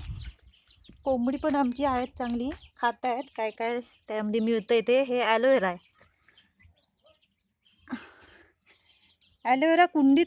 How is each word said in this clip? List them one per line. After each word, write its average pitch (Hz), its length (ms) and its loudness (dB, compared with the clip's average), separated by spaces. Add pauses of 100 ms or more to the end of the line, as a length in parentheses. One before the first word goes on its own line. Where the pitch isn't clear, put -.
(1040)
कोंबडी 262 320 0
पण 302 180 -2
आमची 269 300 0
आहेत, 254 240 0 (100)
चांगली 240 320 -4 (280)
खात 240 260 -4
आहेत 254 200 -4 (120)
काय 220 140 -4
काय 240 300 -6 (280)
त्यामध्ये 214 320 -4
मिळतंय 226 480 0
ते. 254 140 4
हे 247 220 -2
ॲलोवेरा 226 440 2
आहे, 175 100 -6 (3750)
ॲलोवेरा 320 440 4
कुंडीत 294 380 4